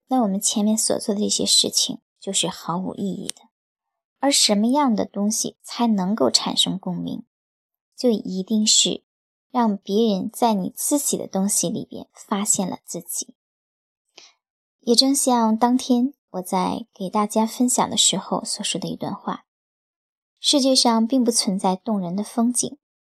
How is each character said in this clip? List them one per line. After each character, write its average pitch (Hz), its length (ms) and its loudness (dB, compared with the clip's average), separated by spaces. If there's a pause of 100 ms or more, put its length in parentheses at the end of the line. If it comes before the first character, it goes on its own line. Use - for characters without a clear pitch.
那 254 160 0
我 220 40 2
们 196 140 -2
前 - 240 0
面 214 120 2
所 - 220 0
做 - 160 -4
的 208 60 -4
这 208 80 0
些 202 160 -2
事 - 260 4
情 - 300 -2 (180)
就 - 140 -8
是 170 160 -2
毫 175 300 -6
无 180 160 -6
意 - 140 -8
义 - 200 -8
的。 - 220 -12 (680)
而 277 140 2
什 - 220 4
么 208 140 2
样 269 260 4
的 190 100 0
东 202 260 -2
西 - 320 -4
才 - 240 -2
能 202 280 2
够 254 160 2
产 - 260 -2
生 175 220 0
共 180 180 -8
鸣？ - 280 -8 (720)
就 247 160 0
一 185 320 -2
定 214 240 2
是 - 380 2 (460)
让 226 260 2
别 208 380 2
人 185 160 -2
在 226 240 2
你 185 200 -4
自 - 240 0
己 - 180 -2
的 - 100 -6
东 196 220 0
西 180 200 0
里 143 180 -6
边 - 260 -14
发 202 320 -6
现 190 240 0
了 - 160 -8
自 - 160 -12
己。 - 340 -10 (1500)
也 233 140 2
正 269 200 4
像 233 420 2
当 247 200 4
天 254 380 0 (160)
我 185 120 -8
在 180 500 -2
给 185 160 -8
大 208 180 0
家 220 200 2
分 247 220 0
享 208 200 0
的 - 80 -6
时 - 220 2
候 - 260 -6
所 - 200 -6
说 - 160 -4
的 170 80 -6
一 160 80 -8
段 165 180 -8
话： - 320 -8 (920)
世 - 220 2
界 262 140 4
上 226 320 4
并 254 160 2
不 233 80 2
存 202 280 2
在 185 180 0
动 208 240 -4
人 175 160 -4
的 208 80 -2
风 233 280 0
景， - 260 -4 (340)